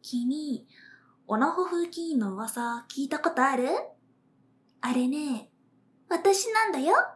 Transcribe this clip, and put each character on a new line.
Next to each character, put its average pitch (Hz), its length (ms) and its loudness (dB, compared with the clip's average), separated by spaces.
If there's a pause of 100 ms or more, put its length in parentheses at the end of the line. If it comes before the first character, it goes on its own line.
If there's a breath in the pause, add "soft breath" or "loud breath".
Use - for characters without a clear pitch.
君、 262 640 -4 (580 loud breath)
オ 214 120 -2
ナ 285 120 2
ホ 359 140 -2
風 349 240 -2
紀 339 200 -6
委 - 40 -6
員 277 80 2
の 196 140 -2
噂 233 540 -6
聞 269 160 -6
い 269 40 -6
た 302 100 -2
こ 330 120 0
と 254 120 0
あ 269 140 4
る？ 247 140 0 (1080)
あ 240 120 -2
れ 247 160 2
ね、 277 420 -2 (580)
私 392 440 2
な 440 140 4
ん 392 60 0
だ 277 60 0
よ。 302 160 4 (220)